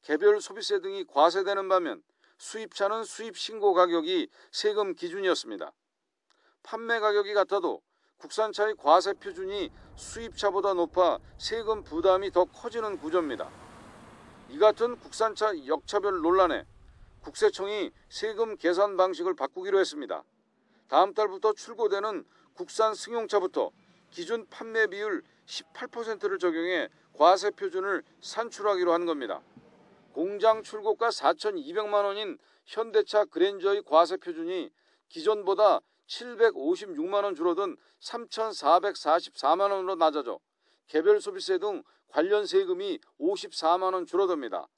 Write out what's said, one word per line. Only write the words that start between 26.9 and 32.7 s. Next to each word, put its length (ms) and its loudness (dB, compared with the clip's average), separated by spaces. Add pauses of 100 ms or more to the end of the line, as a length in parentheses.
과세 380 6
표준을 520 -4 (180)
산출하기로 720 0
한 120 0
겁니다. 360 -4 (720)
공장 500 0
출고가 480 -2
사천이백만 920 -2
원인 360 -4 (260)
현대차 600 0